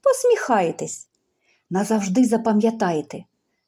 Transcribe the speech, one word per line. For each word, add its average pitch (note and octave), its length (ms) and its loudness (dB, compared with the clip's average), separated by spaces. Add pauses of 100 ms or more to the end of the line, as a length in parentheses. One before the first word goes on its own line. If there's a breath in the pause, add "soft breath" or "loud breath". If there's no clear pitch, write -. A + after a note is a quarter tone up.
посміхайтесь. B3+ 1040 0 (600)
Назавжди G3 540 0
запам'ятайте, G#3+ 1000 0 (440)